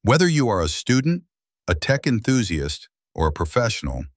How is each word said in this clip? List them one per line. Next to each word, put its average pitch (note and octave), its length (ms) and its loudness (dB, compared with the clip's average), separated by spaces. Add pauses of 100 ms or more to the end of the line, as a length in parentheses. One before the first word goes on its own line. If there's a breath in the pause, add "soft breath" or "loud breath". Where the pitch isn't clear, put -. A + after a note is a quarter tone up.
Whether D#3+ 260 4
you D3 220 2
are F#2+ 120 2
a D#2+ 60 0
student, C3+ 560 0 (420)
a F2+ 100 0
tech C3+ 300 -2
enthusiast, G#2+ 840 -2 (260)
or E2 120 0
a D#2 40 2
professional D#2 720 -2 (140)